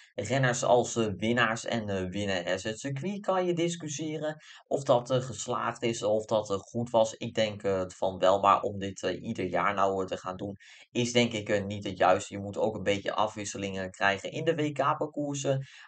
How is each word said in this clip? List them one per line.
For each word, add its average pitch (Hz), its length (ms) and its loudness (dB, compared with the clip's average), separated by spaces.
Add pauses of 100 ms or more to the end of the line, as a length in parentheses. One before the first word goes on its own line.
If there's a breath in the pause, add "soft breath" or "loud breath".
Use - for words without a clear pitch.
(140)
renners 123 500 0
als, 120 320 4
eh, 113 100 4 (100)
winnaars 117 480 2
en, 107 240 -2
eh, 95 220 0
winnaressen. 95 600 -2
Het 110 80 -6
circuit 147 420 -6
kan 185 260 0
je 175 80 0
discussiëren 160 840 -4 (300 loud breath)
of - 160 -2
dat, 123 280 2
eh, 127 100 2
geslaagd 117 600 -4
is 117 200 -2
of 107 220 2
dat, 107 260 0
eh, 98 60 0
goed 117 340 -6
was. 110 220 4
Ik 120 220 -8
denk, 107 280 0
eh, 98 160 0
het 92 160 -4
van 95 240 -4
wel, 92 220 6
maar 98 200 6
om 101 180 -4
dit, 98 240 -6
eh, 92 200 -2
ieder 110 220 -4
jaar 90 300 0
nou, 98 280 2
eh, 92 60 -4
te 92 80 -4
gaan 92 200 -8
doen, 101 200 -10 (340 loud breath)
is 120 220 0
denk 120 200 4
ik, 104 160 -4
eh, 101 160 2
niet 101 200 -6
het 95 140 -6
juiste. 92 360 4
Je 101 60 -8
moet 101 180 -6
ook 107 160 0
een 95 80 -6
beetje 98 320 0
afwisselingen 98 760 -2
krijgen 98 400 -2
in 151 140 -6
de 165 100 2
W 151 180 0
K-parcoursen. 143 920 0 (220 loud breath)